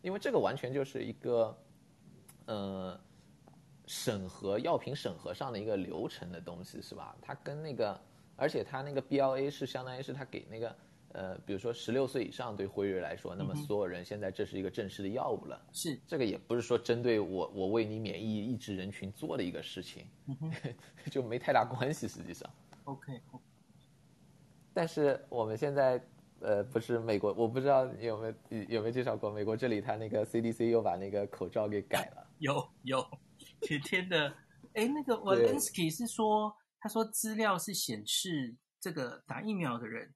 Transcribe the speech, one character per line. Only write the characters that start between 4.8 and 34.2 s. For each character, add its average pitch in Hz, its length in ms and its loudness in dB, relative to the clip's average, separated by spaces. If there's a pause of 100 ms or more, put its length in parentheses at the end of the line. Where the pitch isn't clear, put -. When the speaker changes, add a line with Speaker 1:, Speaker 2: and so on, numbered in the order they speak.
Speaker 1:
审 190 240 -4
核 - 160 -8
上 135 180 -4
的 104 60 -4
一 104 60 -4
个 107 120 2
流 95 300 -2
程 - 240 -8
的 85 100 -10
东 87 220 -10
西， - 180 -12
是 - 140 -14
吧？ - 260 -12
它 - 160 -10
跟 143 240 -10
那 156 140 -8
个， 104 240 0 (380)
而 135 120 2
且 117 140 0
它 135 200 -6
那 143 100 -6
个 135 80 2
B 139 180 0
L 135 180 6
A 139 140 0
是 139 160 -6
相 127 180 -6
当 127 140 -8
于 139 40 -8
是 139 100 -8
它 135 140 -6
给 - 240 -8
那 110 100 -8
个， 113 160 -6 (360)
呃， 92 260 -6
比 101 160 -4
如 95 40 -2
说 117 140 -2
十 - 180 -6
六 131 160 4
岁 120 160 -2
以 92 80 -4
上 117 240 -6
对 98 120 -2
辉 101 220 0
瑞 92 120 0
来 80 160 -4
说， - 180 -8
那 98 80 -6
么 95 120 -2
所 147 240 -2
有 98 80 2
人 90 180 -4
现 104 160 -6
在 95 100 -2
这 101 140 -2
是 95 140 -6
一 95 40 -2
个 92 80 -2
正 104 180 -4
式 98 140 -8
的 98 60 -2
药 123 220 -2
物 - 160 -2
了。 67 100 -10
Speaker 2:
嗯 - 120 -20
哼。 - 40 -20
是。 151 340 -4
Speaker 1:
这 160 120 -2
个 127 60 4
也 98 120 2
不 - 180 -4
是 120 60 2
说 120 160 4
针 117 260 2
对 117 160 6
我， 90 360 0
我 95 140 2
为 113 140 4
你 107 160 -2
免 104 240 -4
疫 107 220 0
抑 117 140 -2
制 98 180 -4
人 92 160 -4
群 98 200 -8
做 147 260 -4
的 107 40 0
一 90 80 0
个 73 120 -6
事 - 200 -8
情， - 240 -12 (200)
Speaker 2:
嗯 135 100 -6
哼。 160 160 -4 (280)
Speaker 1:
<laughs> - 300 -16
就 135 120 0
没 117 160 -2
太 - 120 0
大 117 140 8
关 123 280 0
系， 120 140 -4
实 - 160 -8
际 85 120 -10
上。 - 140 -14 (360)
Speaker 2:
OK。 135 340 -8 (1600)
Speaker 1:
但 165 120 2
是 143 320 4 (120)
我 117 160 2
们 110 100 0
现 143 180 0
在， 131 240 6 (420)
呃， 104 220 4
不 123 160 0
是 117 200 2
美 113 200 2
国， 101 140 4
我 113 160 4
不 123 100 0
知 131 80 2
道 131 200 8
你 117 180 -8
有 110 140 0
没 113 80 -4 (240)
有， 110 180 -4
有 110 140 2
没 113 60 2
有 - 20 2
介 123 120 0
绍 117 140 2
过， 104 140 0
美 104 120 -2
国 110 140 2
这 123 100 0
里 107 140 2
它 107 160 -2
那 110 140 -6
个 107 160 2
C 117 160 0
D 117 100 2
C 117 160 2
又 117 140 6
把 90 140 2
那 98 140 -4
个 101 180 0
口 90 200 -6
罩 107 180 0
给 104 140 0
改 - 240 0 (100)
了。 - 180 -18
Speaker 2:
<laughs> - 60 -20
有， 143 300 0 (140)
有。 131 200 0 (600)
前 147 180 0
天 185 280 -2
的， 151 240 2 (420)